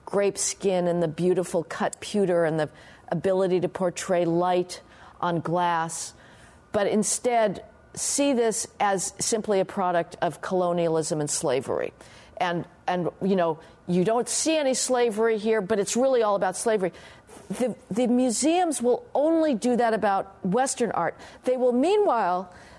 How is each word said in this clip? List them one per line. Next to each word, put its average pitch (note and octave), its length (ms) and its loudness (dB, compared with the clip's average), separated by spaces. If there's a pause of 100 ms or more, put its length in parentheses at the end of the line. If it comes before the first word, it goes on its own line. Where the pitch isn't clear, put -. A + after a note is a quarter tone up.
grape G3 320 0
skin F#3 480 0
and E3+ 160 2
the E3 60 0
beautiful F3 560 0
cut - 360 -6
pewter F3+ 440 0
and D#3 160 0
the D3+ 80 0 (420)
ability F#3 500 2
to F3 80 0
portray F3 560 -2
light F3 560 0 (400)
on E3+ 200 -2
glass, E3+ 720 -2 (580)
but G3+ 160 0
instead G#3+ 800 0 (300)
see - 380 0
this A3+ 340 0 (140)
as G3 380 0
simply G#3+ 420 0
a F#3 60 2
product F3 560 -2
of E3+ 180 -4
colonialism E3+ 800 0
and D3 80 -2
slavery. B2+ 640 -2 (460)
And, F3 260 -2 (240)
and, F3+ 200 -2 (140)
you F#3+ 140 0
know, E3 220 0 (280)
you F3+ 180 2
don't A3+ 240 0
see - 280 0
any C4+ 180 0
slavery A3+ 640 0
here, A3 220 0
but G3+ 180 -2
it's G3 180 -2
really B3+ 260 2
all G#3 120 2
about F#3 220 -2
slavery. G3+ 360 0 (580)
The, A3 260 -4 (140)
the A#3+ 180 0
museums B3+ 720 2
will A#3+ 220 2 (100)
only D#4 400 2
do A#3+ 220 0
that A3+ 180 2
about G3 400 0 (100)
Western A#3 480 0
art. - 240 -2 (280)
They - 120 0
will, B3 160 2
meanwhile, B3 800 2 (260)